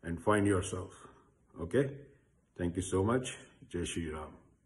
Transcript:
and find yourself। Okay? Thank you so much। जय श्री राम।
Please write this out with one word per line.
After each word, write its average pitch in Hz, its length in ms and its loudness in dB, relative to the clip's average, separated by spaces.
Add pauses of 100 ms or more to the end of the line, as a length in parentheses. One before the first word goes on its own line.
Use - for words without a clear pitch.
and 85 160 -4
find 104 280 6
yourself। 92 540 0 (520)
Okay? 85 300 2 (720)
Thank 87 240 0
you 90 60 -2
so 92 180 2
much। 127 300 0 (380)
जय 87 120 -2
श्री 82 260 -4
राम। 76 340 -12 (220)